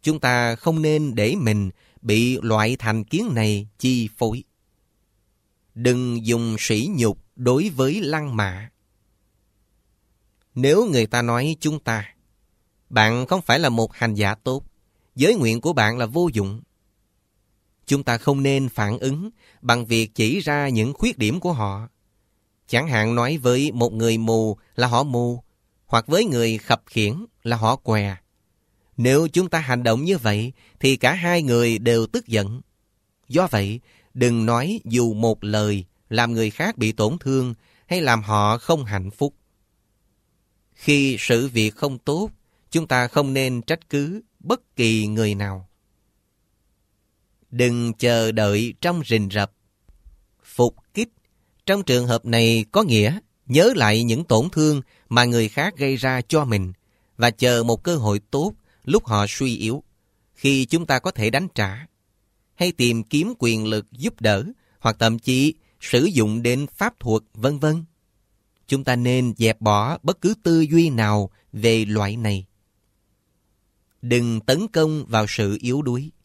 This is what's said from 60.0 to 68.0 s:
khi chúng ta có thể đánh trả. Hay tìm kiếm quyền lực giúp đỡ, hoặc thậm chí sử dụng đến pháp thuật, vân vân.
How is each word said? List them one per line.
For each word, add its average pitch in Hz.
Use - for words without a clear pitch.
khi 135
chúng 165
ta 131
có -
thể 113
đánh 156
trả. 110
Hay 175
tìm 117
kiếm 175
quyền 113
lực 107
giúp 139
đỡ, 110
hoặc 110
thậm 113
chí 131
sử 127
dụng 117
đến 127
pháp -
thuật, 110
vân 135
vân. 156